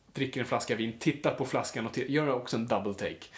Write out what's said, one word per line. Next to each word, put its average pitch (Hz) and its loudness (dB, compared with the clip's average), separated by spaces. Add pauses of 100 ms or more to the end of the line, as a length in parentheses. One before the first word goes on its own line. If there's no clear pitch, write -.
(120)
dricker 135 0
en 117 0
flaska 120 0
vin, 113 0
tittar 147 2
på 139 0
flaskan 123 0
och 113 -6
ti-, 127 -2
gör 147 4
också 123 0
en 117 0
double 101 2
take. - -6 (120)